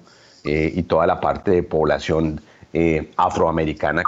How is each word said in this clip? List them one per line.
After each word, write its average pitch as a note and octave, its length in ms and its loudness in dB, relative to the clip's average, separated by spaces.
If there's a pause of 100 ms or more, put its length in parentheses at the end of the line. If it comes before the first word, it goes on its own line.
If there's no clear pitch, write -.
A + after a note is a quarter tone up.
(440)
eh, D#2 320 0
y F2+ 80 -2
toda E2+ 240 2
la F2+ 140 0
parte D2 300 -2
de F2 120 4
población, D#2 800 0 (320)
eh, D#2+ 420 0
afroamericana E2 920 0